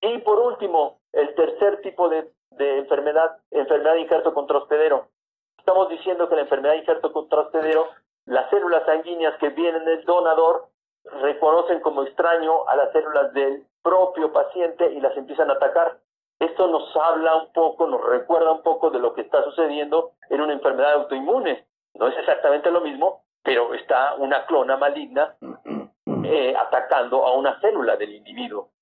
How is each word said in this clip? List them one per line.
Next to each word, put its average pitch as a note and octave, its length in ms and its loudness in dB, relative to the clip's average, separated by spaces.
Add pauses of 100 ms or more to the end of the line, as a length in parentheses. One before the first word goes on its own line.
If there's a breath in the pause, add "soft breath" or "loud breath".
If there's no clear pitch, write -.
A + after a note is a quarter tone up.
Y A#3 180 -4
por G#3+ 220 2
último, F3+ 600 -2 (120)
el D3 220 0
tercer G3+ 460 0
tipo F3+ 280 -2
de, D#3+ 220 -4 (200)
de C#3 280 -2
enfermedad, D3+ 600 0 (120)
enfermedad D#3 440 2
de E3 60 2
injerto D#3+ 340 0
contra C#3+ 240 0
hospedero. D3 500 0 (500)
Estamos F#3 300 2
diciendo E3+ 400 -4
que E3+ 60 0
la D3+ 80 0
enfermedad C#3 320 0
de D#3+ 60 -4
injerto D#3+ 320 -2
contra D3+ 280 0
hospedero, D#3 480 0 (380)
las - 240 -2
células F3 340 2
sanguíneas E3 540 -2
que D3+ 120 -2
vienen D#3+ 340 -2
del D#3+ 200 0
donador E3 640 2 (360)
reconocen D#3 760 0
como C#3 220 -2
extraño E3 680 0
a B2+ 80 2
las C#3 160 2
células C#3+ 400 0
del C#3 340 -2 (160)
propio F3+ 500 2
paciente E3 600 0
y C#3+ 80 -8
las C3+ 160 0
empiezan C#3+ 340 -2
a C#3 40 2
atacar. E3 440 0 (400)
Esto E3 300 0
nos D#3+ 280 -4
habla D#3+ 400 2
un E3 160 -4
poco, E3 340 0
nos C3 180 -2
recuerda D#3+ 480 2
un D#3+ 100 -2
poco D#3+ 280 0
de C3 80 -2
lo B2 160 0
que A#2 80 -8
está C#3+ 220 0
sucediendo D3+ 680 -2 (160)
en C#3+ 140 -2
una D3+ 100 -2
enfermedad C#3 400 2
autoinmune. D3 760 -2 (280)
No A#2+ 140 0
es C#3+ 100 -4
exactamente C#3+ 520 0
lo E3+ 100 2
mismo, D#3+ 420 -4 (200)
pero A#2+ 300 0
está C3 440 0
una C3+ 300 -2
clona C3+ 300 2
maligna, C#3+ 600 -2 (880)
eh, C3 320 0
atacando B2+ 680 0
a B2+ 120 2
una C#3 240 -2
célula C#3 360 0
del G#2 180 -8
individuo. G#2+ 560 -14 (120)